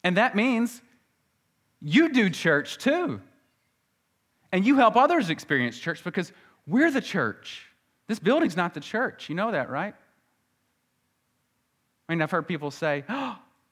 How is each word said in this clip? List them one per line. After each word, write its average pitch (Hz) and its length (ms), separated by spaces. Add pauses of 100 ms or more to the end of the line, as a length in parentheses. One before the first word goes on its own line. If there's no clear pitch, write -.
And 180 140
that 208 180
means 233 480 (960)
you 214 280
do 240 220
church 147 480
too. 277 420 (1300)
And 190 160
you 277 80
help 233 220
others 269 340
experience 127 480
church 165 240
because - 300 (340)
we're 262 240
the 269 100
church. - 680 (380)
This 214 100
building's 240 380
not 175 180
the 151 60
church. - 480
You 151 80
know 214 160
that, 135 180
right? 170 240 (2250)
I 165 40
mean, 165 80
I've 156 120
heard 170 160
people 147 240
say, 143 360
"Oh, 254 300 (340)